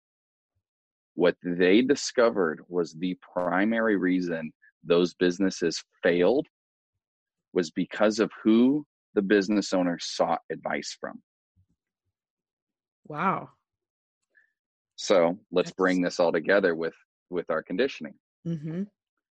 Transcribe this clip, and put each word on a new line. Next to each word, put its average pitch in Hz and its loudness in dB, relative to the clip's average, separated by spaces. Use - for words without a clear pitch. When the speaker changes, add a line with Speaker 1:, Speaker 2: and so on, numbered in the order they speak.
Speaker 1:
What 85 2
they 90 4
discovered 113 0
was 87 -4
the 90 -6
primary 101 0
reason 87 -2
those 85 2
businesses 90 -2
failed 92 2
was 90 -2
because 107 0
of 101 0
who 127 4
the 107 2
business 101 0
owner 87 -2
sought 85 -2
advice 78 -8
from. - -12
Speaker 2:
Wow. 151 -4
Speaker 1:
So 87 2
let's 87 0
Speaker 2:
That's - -18
Speaker 1:
bring 90 0
this 87 -2
all 82 2
together 90 2
with, 82 -6
with 87 -6
our 80 -2
conditioning. 92 -6
Speaker 2:
Mm-hmm. 165 -8